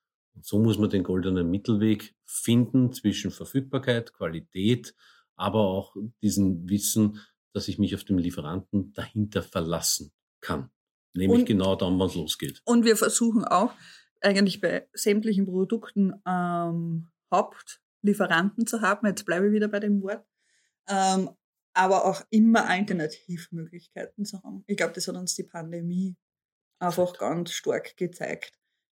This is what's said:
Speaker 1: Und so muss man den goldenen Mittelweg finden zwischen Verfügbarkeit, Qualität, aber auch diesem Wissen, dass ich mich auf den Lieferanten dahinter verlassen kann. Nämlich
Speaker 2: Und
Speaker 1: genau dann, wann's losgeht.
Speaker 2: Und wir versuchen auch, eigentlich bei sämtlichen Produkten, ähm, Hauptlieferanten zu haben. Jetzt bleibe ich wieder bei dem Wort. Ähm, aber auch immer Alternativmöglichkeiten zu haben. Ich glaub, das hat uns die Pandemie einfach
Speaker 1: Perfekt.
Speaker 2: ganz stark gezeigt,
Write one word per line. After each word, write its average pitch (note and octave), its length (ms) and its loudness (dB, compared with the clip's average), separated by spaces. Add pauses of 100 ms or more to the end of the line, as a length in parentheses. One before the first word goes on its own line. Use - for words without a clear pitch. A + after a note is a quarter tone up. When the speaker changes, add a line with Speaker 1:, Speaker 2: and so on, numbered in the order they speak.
(340)
Speaker 1:
Und - 100 -20
so G#2 140 0
muss A2 180 4
man G#2 140 2
den F#2+ 140 0
goldenen F#2 440 0
Mittelweg G#2 760 0
finden B2 680 2
zwischen - 380 -2
Verfügbarkeit, C3 840 -4
Qualität, F#2+ 800 -2 (440)
aber F#2+ 240 0
auch G2 340 -2 (260)
diesem F#2+ 480 0
Wissen, G#2 520 0 (320)
dass - 160 -6
ich F#2 100 -6
mich G2+ 160 0
auf G2 80 -6
den F#2+ 160 -2
Lieferanten F2 760 -4
dahinter G#2 500 -4
verlassen E2 680 -4 (300)
kann. C#2+ 300 -6 (440)
Nämlich G2 260 4
Speaker 2:
Und B2 60 4
Speaker 1:
genau F#2+ 300 2
dann, F#2 240 0
wann's F#2 160 0
losgeht. - 480 -6
Speaker 2:
Und A#3 200 4
wir A3 120 4
versuchen A3 480 2
auch, F#3+ 280 0 (480)
eigentlich G3 400 2
bei E3+ 340 -2
sämtlichen G#3 520 0
Produkten, F#3+ 640 -2 (140)
ähm, E3+ 800 -2 (240)
Hauptlieferanten G3 1400 0
zu A3+ 140 -4
haben. G3+ 260 0
Jetzt - 200 -2
bleibe F3+ 200 2
ich G#3 60 4
wieder G#3+ 160 2
bei G#3 100 -2
dem G3+ 240 0
Wort. G3+ 220 -8 (640)
Ähm, F#3+ 420 2 (440)
aber F#3 320 4
auch F#3+ 240 -2
immer A3+ 400 6
Alternativmöglichkeiten F3 1500 -6
zu G3 180 -12
haben. F#3+ 240 -16
Ich G#3 120 -4
glaub, E3 160 -2
das F#3 140 -8
hat F3+ 80 -6
uns F3+ 180 -6
die F#3+ 80 -8
Pandemie F3 720 -6 (640)
einfach F3+ 340 0
Speaker 1:
Perfekt. - 60 -18
Speaker 2:
ganz E3 340 -4
stark - 460 -4
gezeigt, - 600 -8 (360)